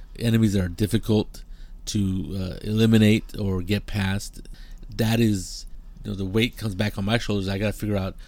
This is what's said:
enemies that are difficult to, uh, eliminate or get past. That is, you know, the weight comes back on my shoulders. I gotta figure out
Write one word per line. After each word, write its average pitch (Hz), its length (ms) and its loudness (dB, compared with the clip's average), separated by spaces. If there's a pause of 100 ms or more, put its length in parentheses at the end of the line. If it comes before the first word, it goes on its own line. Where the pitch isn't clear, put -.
(180)
enemies 113 360 4
that 95 100 2
are 87 40 -2
difficult 107 760 0 (400)
to, 95 540 -2
uh, 90 240 -6
eliminate 110 760 6
or 95 240 0
get 101 240 -2
past. 98 540 -2 (560)
That 113 240 2
is, 104 460 0 (360)
you 104 80 -8
know, 101 60 -6
the 95 80 -4
weight 110 320 2
comes 110 180 -4
back 104 220 -2
on 98 80 -2
my 110 140 2
shoulders. 101 300 -2
I 98 100 -2
gotta 104 160 -2
figure 104 240 -2
out 95 180 -4 (120)